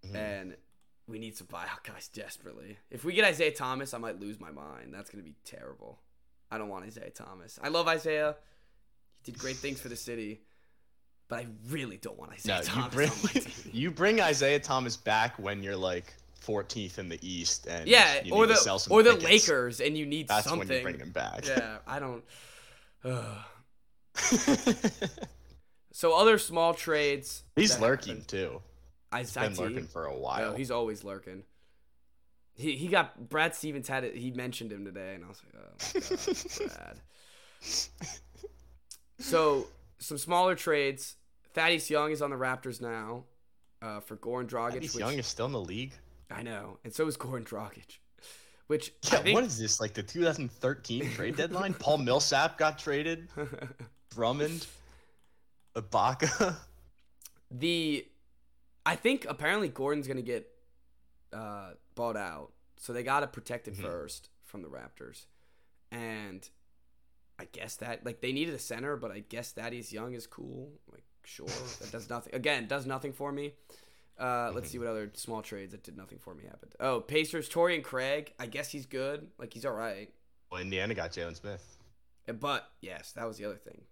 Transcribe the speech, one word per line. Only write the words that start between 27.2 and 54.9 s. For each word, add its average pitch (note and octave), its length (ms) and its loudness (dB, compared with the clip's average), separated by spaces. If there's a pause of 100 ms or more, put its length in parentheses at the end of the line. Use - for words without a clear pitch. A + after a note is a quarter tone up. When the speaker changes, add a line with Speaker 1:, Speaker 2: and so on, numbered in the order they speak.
Speaker 1:
He's G#3 200 6
Speaker 2:
that A2 60 2
Speaker 1:
lurking, B2+ 320 4
Speaker 2:
happened. - 160 -10
Speaker 1:
too. F#2 320 -4 (500)
Speaker 2:
I, A#2 80 -2
Speaker 1:
He's B2 160 -6
Speaker 2:
I A#2 120 2
Speaker 1:
been G2 80 -2
Speaker 2:
see. F2+ 80 -2
Speaker 1:
lurking E2+ 240 -4
for D#2+ 180 -6
a C#2 120 -4
while. C2 340 0
Speaker 2:
Oh, A2 40 -6
he's B2+ 160 -4
always A2+ 320 -2
lurking. G2 400 -12 (1120)
He, C#3 220 -2
he D#3+ 100 -4
got, E3 420 2
Brad D#3+ 260 2
Stevens C#3 340 -6
had C3 160 0
it, A#2 100 -6
he B2 160 -6
mentioned B2 400 -6
him G2+ 140 -8
today, F#2+ 300 -10
and F2 100 -14
I - 20 -16
was G2+ 160 -18
like, - 200 -20
"Oh, - 960 -4
my G#4 80 -2
God, - 0 -
Speaker 1:
<laughs> - 920 -16
Speaker 2:
Brad." - 280 -2 (1300)
So, D3+ 480 4 (320)
some - 180 -8
smaller F3 380 4
trades. C#3 600 0 (380)
Thaddeus E3 360 4
Young D3+ 220 4
is D3 100 0
on C#3+ 80 0
the C3+ 80 -4
Raptors B2+ 440 -2
now, A2+ 440 -6 (560)
uh, G#2+ 180 -8
for A2 160 -12
Goran A#2+ 320 -4
Dragic, A#2 260 -2
Speaker 1:
Thaddeus C3 220 -4
Speaker 2:
which A#2+ 60 -4
Speaker 1:
Young C3+ 180 0
is A#2 80 -4
still - 200 -2
in C#3 40 -2
the B2+ 80 -2
league? G#2 320 -6 (380)
Speaker 2:
I - 140 -10
know, G#2 420 -10
and A2+ 80 -12
so D#3 140 2
is D3 100 -4
Goran B2+ 260 -6
Dragic, - 540 -10 (680)
which D3+ 260 -2 (180)
I - 60 8
Speaker 1:
Yeah, - 60 6
Speaker 2:
think G3+ 120 8
Speaker 1:
what A#3+ 80 8
is D3 160 -2
this, A2 220 0
like, G#2+ 120 -2
the G#2 100 -4
two E3+ 200 0
thousand D3+ 280 2
thirteen B2+ 600 -2
trade G#2+ 240 -4
Speaker 2:
<laughs> - 0 -
Speaker 1:
deadline? F3+ 380 0
Paul D3+ 260 4
Millsap C#3+ 580 4
got D#3 220 2
traded. D#3+ 480 0 (420)
Speaker 2:
<laughs> - 400 -18
Speaker 1:
Drummond. D3 560 0 (1120)